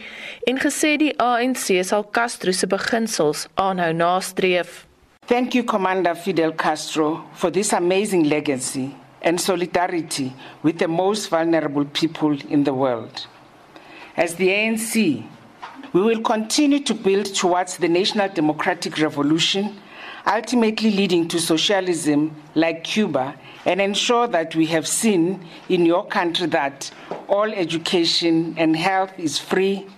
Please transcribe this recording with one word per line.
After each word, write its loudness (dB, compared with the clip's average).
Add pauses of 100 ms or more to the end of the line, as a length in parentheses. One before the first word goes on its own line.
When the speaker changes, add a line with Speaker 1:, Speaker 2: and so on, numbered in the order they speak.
(460)
Speaker 1:
en 0
gesê 2
die 2
A 2
N 0
C 2
sal 0
Castro -2
se 0
beginsels -2
aanhou 0
nastreef. 0 (400)
Speaker 2:
Thank 0
you, 2
Commander 0
Fidel 0
Castro, -2 (100)
for 0
this 0
amazing 2
legacy -2 (280)
and 2
solidarity -2 (300)
with 0
the 2
most 0
vulnerable 2
people 0 (100)
in 2
the 2
world. -2 (920)
As 0
the 2
A 2
N -2
C, 0 (680)
we 4
will 2
continue 2
to -2
build 2
towards 0
the 0
national 2
democratic -2
revolution, 0 (500)
ultimately 2
leading 2
to -2
socialism 0 (200)
like 0
Cuba, -2 (320)
and 2
ensure 2
that -2
we 4
have 0
seen 0 (220)
in 4
your 2
country -2
that -2 (380)
all 2
education 0
and 2
health 0
is -4
free 0 (120)